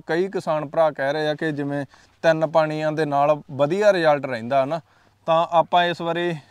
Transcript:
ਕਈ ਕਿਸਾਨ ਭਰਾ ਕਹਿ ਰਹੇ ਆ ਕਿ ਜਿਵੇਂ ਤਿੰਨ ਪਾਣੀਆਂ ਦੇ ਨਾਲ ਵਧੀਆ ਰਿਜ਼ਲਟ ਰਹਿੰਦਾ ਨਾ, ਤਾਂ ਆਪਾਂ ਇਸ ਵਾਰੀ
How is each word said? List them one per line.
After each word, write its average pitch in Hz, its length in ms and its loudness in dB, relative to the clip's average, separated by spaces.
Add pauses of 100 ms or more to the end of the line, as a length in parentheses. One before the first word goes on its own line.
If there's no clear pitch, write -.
ਕਈ 170 200 -2
ਕਿਸਾਨ 160 420 -4
ਭਰਾ 160 220 2
ਕਹਿ 139 220 -2
ਰਹੇ 151 160 -2
ਆ 151 40 0
ਕਿ 156 180 -4
ਜਿਵੇਂ 143 340 -4 (360)
ਤਿੰਨ 160 260 2
ਪਾਣੀਆਂ 156 440 0
ਦੇ 156 140 -2
ਨਾਲ 147 360 2 (100)
ਵਧੀਆ 175 420 2
ਰਿਜ਼ਲਟ 151 320 2
ਰਹਿੰਦਾ 131 400 -2
ਨਾ, 160 140 -4 (460)
ਤਾਂ 165 260 2
ਆਪਾਂ 170 340 2
ਇਸ 175 160 -4
ਵਾਰੀ 170 340 -2 (160)